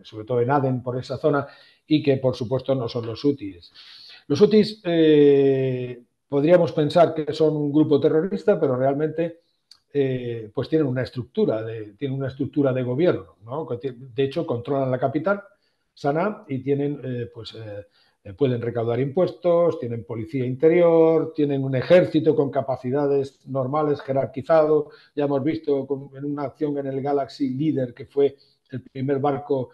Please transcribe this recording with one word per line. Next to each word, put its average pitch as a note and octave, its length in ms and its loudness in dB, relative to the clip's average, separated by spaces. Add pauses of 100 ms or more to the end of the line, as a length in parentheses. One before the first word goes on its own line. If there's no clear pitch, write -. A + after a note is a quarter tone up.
sobre A2 220 -16
todo A#2+ 160 -2
en A#2+ 100 0
Adén, C3 320 0
por B2 140 -8
esa A#2 220 -8
zona, C#3+ 280 0 (400)
y D3+ 160 2
que, C#3 140 4
por B2+ 180 0
supuesto, B2+ 400 -2
no A#2 140 -4
son A#2 160 -6
los A2 180 -10
hutis. G2+ 480 -2 (580)
Los - 120 0
hutis, G#3 440 4
eh, C#3 1160 4 (280)
podríamos E3+ 440 4
pensar D3+ 400 2
que D3+ 220 -6
son D#3 220 2
un D3 160 -4
grupo D#3 280 4
terrorista, F3 580 0
pero C3 180 0
realmente, D#3 640 -2 (520)
eh, B2 600 -4
pues B2 140 -6
tienen D#3 180 2
una B2+ 160 -2
estructura A#2+ 600 -2
de, A2 360 -10
tienen C3+ 180 -6
una C3+ 120 -6
estructura C3+ 440 -2
de B2+ 100 -2
gobierno, B2+ 600 -2
¿no? D3 220 -8
Que D#3+ 100 -6
ti-, C3 200 -10 (180)
de C3+ 80 -2
hecho, C#3 240 -4
controlan C3 440 -4
la B2+ 80 -2
capital, D#3 440 -2 (500)
Sanaa, F#3 560 -2
y C3 120 -6
tienen, C#3+ 440 -2
eh, B2 300 -8
pues, A2 200 -16
eh, G#2 320 -14 (380)
eh, - 100 -16
pueden B2 280 0
recaudar A#2 380 -2
impuestos, D#3+ 800 0
tienen A#2 240 -8
policía A#2+ 420 -6
interior, D#3+ 880 4
tienen C#3+ 300 0
un C3+ 100 -2
ejército D#3 600 4
con C#3 160 0
capacidades C#3 960 -2
normales, C#3 540 -2
jerarquizado. D3 880 0 (240)
Ya D3 100 -2
hemos C#3 180 -2
visto C#3+ 440 -2
con, C3+ 300 -8
en C3+ 80 -14
una C#3+ 200 -6
acción C#3+ 340 -6
en C#3 80 -6
el C3+ 160 -6
Galaxy C#3 480 -2
Leader, C3 420 -2
que - 140 -16
fue C#3 300 0 (340)
el B2+ 120 -10
primer C3+ 360 -4
barco, C3+ 560 -2